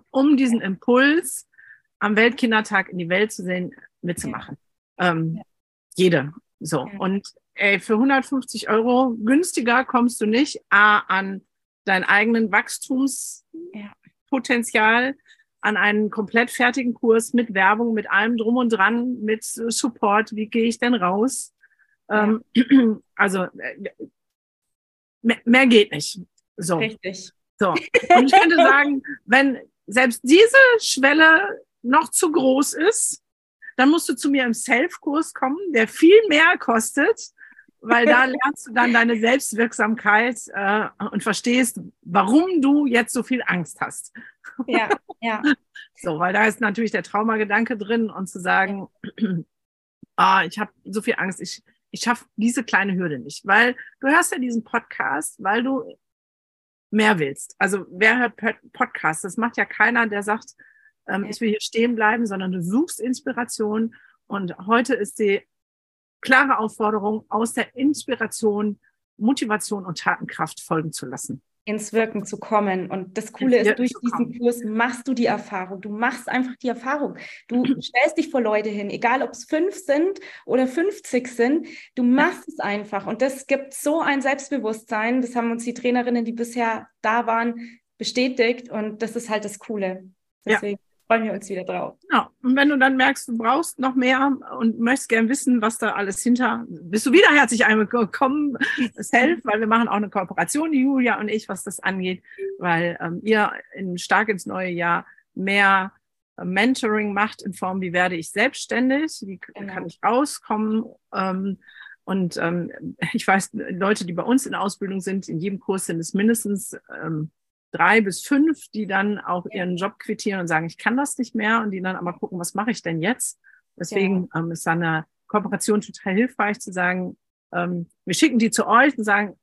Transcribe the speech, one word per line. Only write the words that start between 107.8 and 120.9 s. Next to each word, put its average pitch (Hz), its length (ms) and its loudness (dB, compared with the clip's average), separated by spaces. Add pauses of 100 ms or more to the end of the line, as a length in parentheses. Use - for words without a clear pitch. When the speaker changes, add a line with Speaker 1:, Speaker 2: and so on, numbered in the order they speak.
Speaker 1:
wie 180 100 -6
werde 180 240 2
ich 165 140 -8
selbstständig, 262 960 -2
wie 190 140 -12
k-, - 160 -20
Speaker 2:
Genau. 202 180 -12
Speaker 1:
kann 175 140 -8
ich - 180 -18
rauskommen, 220 800 -2 (280)
ähm, 190 460 -4 (460)
und, 190 340 -4
ähm, 170 340 -4 (420)
ich - 140 -4
weiß, 190 260 2
Leute, 196 520 -2
die 175 80 -6
bei 170 80 -4
uns 254 240 0
in - 80 -8
Ausbildung 190 480 -4
sind, 190 260 -6
in 160 120 -6
jedem 196 200 -6
Kurs - 280 -4
sind 170 120 -4
es 160 140 -8
mindestens, 202 640 0 (260)
ähm, 156 280 -6 (400)
drei 202 300 4
bis 190 240 -4
fünf, 285 440 2
die 214 180 -6
dann 196 320 0
auch 175 320 -6
Speaker 2:
Ja. 214 60 -8
Speaker 1:
ihren 180 200 -4
Job 196 220 -6
quittieren 202 400 -4
und 175 80 -4
sagen, 165 180 0
"Ich 165 140 -10
kann 226 180 -2